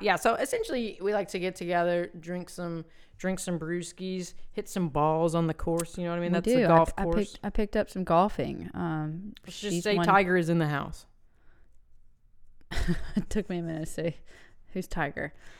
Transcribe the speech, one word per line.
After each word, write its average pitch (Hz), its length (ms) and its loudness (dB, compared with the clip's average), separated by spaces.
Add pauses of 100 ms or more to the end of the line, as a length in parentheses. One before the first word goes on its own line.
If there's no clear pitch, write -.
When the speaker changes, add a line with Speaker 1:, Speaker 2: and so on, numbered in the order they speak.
Speaker 1:
yeah, 196 140 2
so 226 200 4
essentially, 247 640 -2
we 196 120 0
like 202 160 0
to 190 100 -4
get 180 160 -2
together, 175 540 0 (100)
drink 175 300 -8
some, 170 340 -8 (340)
drink 185 220 -2
some 175 200 -4
brewskis, 175 760 -6 (180)
hit - 160 -6
some 180 220 -2
balls 156 460 2
on 165 120 4
the 156 60 0
course, 165 440 -4
you 180 80 -4
know 170 40 -2
what 170 80 -2
I 175 40 -2
mean? 175 100 2
Speaker 2:
We 175 80 4
Speaker 1:
That's 180 80 0
the 240 80 4
Speaker 2:
do. 254 100 4
I - 20 4
Speaker 1:
golf 165 280 6
Speaker 2:
p-, - 60 -2
I - 20 0
Speaker 1:
course. 170 120 2 (180)
Speaker 2:
picked, - 120 -18
I 202 60 -2
picked 208 260 0
up 214 120 0
some 190 140 -4
golfing. 175 720 2
Um, 165 600 -4 (120)
Speaker 1:
Let's - 140 -14
just 202 160 -2
Speaker 2:
she's 175 80 -2
Speaker 1:
say 208 140 2
Speaker 2:
one 170 80 4
Speaker 1:
Tiger 190 320 6
is 165 120 2
in 170 80 4
the 160 100 4
house. - 440 -4
Speaker 2:
<laughs> - 40 -20 (2000)
It - 140 -2
took 208 200 -2
me 180 100 -4
a - 20 -4
minute 160 200 -4
to 160 100 -6
say, 160 260 -4 (560)
"Who's 185 140 -6
Tiger?" 147 460 -4 (260)